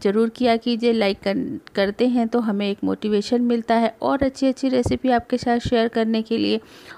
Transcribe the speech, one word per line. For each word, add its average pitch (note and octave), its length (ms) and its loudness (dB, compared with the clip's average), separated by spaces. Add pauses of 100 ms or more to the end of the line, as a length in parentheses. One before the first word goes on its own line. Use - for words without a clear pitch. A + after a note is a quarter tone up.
ज़रूर G#3+ 260 2
किया A#3 280 0
कीजिए, A#3 360 0
लाइक G3+ 280 0
कर, F#3+ 380 -4 (160)
करते G#3 340 0
हैं A#3+ 200 0
तो A#3 120 0
हमें G3+ 300 -2
एक G3+ 140 -4
मोटिवेशन G#3 580 0
मिलता A#3 320 0
है A3+ 280 2
और C4+ 200 0
अच्छी C4+ 240 0
अच्छी C4 220 0
रेसिपी B3+ 420 0
आपके A#3+ 280 0
साथ A#3+ 200 0
शेयर A#3 300 0
करने A3+ 340 0
के A3+ 160 -4
लिए। G#3 220 0 (380)